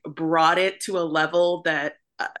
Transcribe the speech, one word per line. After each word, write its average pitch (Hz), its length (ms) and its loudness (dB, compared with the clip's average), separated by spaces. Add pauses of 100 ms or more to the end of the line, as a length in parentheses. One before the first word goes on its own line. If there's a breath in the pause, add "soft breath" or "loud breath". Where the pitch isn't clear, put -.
brought 165 520 2
it 190 260 0
to 190 140 -4
a 175 60 0
level 165 640 0
that, 151 320 -2 (220)
uh, - 100 -6 (120)